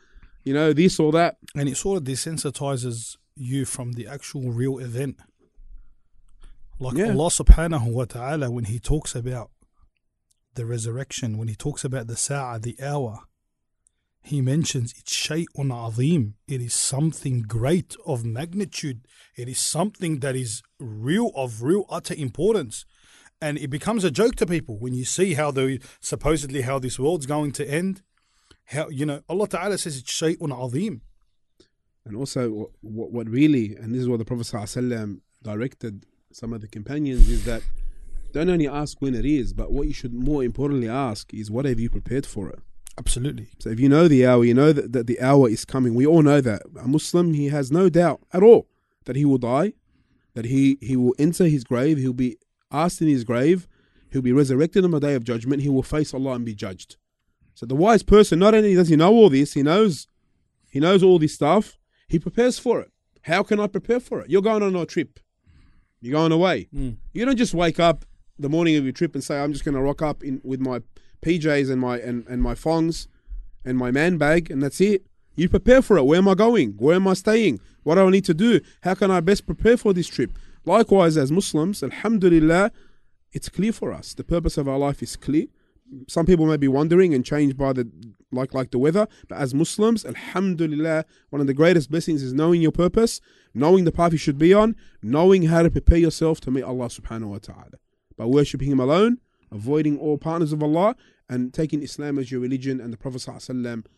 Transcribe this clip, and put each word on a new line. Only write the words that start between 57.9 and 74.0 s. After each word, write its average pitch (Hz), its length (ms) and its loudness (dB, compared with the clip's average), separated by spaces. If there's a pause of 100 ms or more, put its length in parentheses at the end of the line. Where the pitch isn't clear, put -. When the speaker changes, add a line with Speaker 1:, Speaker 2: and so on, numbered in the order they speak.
Speaker 1:
person, 196 340 6
not 208 160 6
only 208 220 6
does 175 140 6
he 160 60 6
know 165 160 6
all 220 200 10
this, 135 220 2
he 143 100 0
knows, 175 440 2 (600)
he 135 100 -6
knows 180 220 4
all 185 160 8
this 151 160 0
stuff, 175 460 0 (280)
he 165 120 0
prepares 240 400 0
for 220 200 -2
it. - 120 -12 (320)
"How 180 180 0
can 208 180 -2
I 208 60 0
prepare 214 340 -2
for 240 220 -8
it?" - 80 -16
You're 185 140 4
going 214 180 0
on 196 140 0
a 170 100 -4
trip. - 340 -6 (800)
You're 120 140 -8
going 160 180 2
away. 160 420 0
Speaker 2:
Mm. 135 240 -6 (140)
Speaker 1:
You 226 140 -4
don't 269 100 2
just 233 180 0
wake 170 260 0
up 170 260 2 (320)
the 143 100 -6
morning 160 300 2
of 143 60 0
your 131 100 -4
trip 160 220 -4
and 135 80 -6
say, 147 160 -4
"I'm 147 120 -2
just 143 140 -8
gonna 139 160 -2
rock 139 200 -2
up 147 220 -4
in 135 200 -10
with 131 180 -8
my 127 200 -4 (400)
P 170 180 0
Js 143 300 0
and 127 120 -2
my, 123 180 -2
and, 120 280 -6
and 123 140 -6
my 120 140 0
thongs 165 540 -2 (560)
and 127 120 -2
my 123 140 -2
man 160 260 2